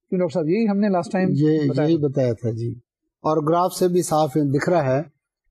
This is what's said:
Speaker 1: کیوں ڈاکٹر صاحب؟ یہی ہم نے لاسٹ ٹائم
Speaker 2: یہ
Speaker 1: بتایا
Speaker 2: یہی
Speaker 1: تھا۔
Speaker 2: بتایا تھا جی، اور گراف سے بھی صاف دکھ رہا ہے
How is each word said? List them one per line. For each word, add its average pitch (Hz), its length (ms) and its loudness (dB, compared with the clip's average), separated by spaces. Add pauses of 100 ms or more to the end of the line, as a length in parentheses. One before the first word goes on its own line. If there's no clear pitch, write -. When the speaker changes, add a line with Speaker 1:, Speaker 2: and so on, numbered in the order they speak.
Speaker 1:
کیوں 185 100 -2
ڈاکٹر 180 140 -2
صاحب؟ 160 160 -2
یہی 220 180 0
ہم 202 100 0
نے 208 120 2
لاسٹ 185 220 -2
ٹائم 185 200 0
Speaker 2:
یہ 151 280 2 (100)
Speaker 1:
بتایا 139 200 0
Speaker 2:
یہی 165 80 2
Speaker 1:
تھا۔ 147 100 0
Speaker 2:
بتایا 135 260 0
تھا 113 160 -6
جی، 117 220 -6 (500)
اور 156 280 0
گراف 175 240 2
سے 185 140 0
بھی 180 140 2
صاف 156 340 0
دکھ 143 340 0
رہا 139 280 2
ہے 147 40 -2 (500)